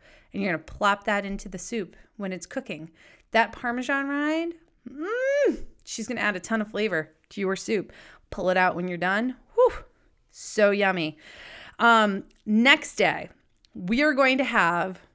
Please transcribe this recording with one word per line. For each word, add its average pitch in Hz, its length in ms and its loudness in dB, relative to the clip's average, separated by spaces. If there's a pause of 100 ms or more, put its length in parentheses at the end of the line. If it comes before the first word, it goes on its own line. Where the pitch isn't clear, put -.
(320)
and 196 100 -4
you're 190 100 0
gonna 156 120 -4
plop 208 400 0
that 202 220 0
into 196 220 -8
the 185 100 -12
soup 202 360 -8 (220)
when 196 160 -6
it's 180 140 -10
cooking. 160 440 -10 (420)
That 220 200 4
Parmesan 254 560 -4
rind, 311 460 -2 (340)
mm, 466 760 -2 (200)
she's - 240 -10
gonna 240 120 -6
add 208 160 -2
a 180 40 -6
ton 220 220 -2
of 208 80 -6
flavor 190 420 -2 (180)
to - 100 -10
your 190 140 0
soup. 202 380 -4 (380)
Pull 180 180 -2
it 185 80 2
out 185 200 2
when 180 120 -4
you're 175 80 -6
done. 202 400 -2 (180)
Whew, 494 180 6 (580)
so - 400 2
yummy. 190 480 0 (600)
Um, 220 460 4 (220)
next 247 500 4
day, 165 320 2 (460)
we 214 280 -2
are 302 100 4
going 262 260 4
to 269 60 0
have 185 560 0 (140)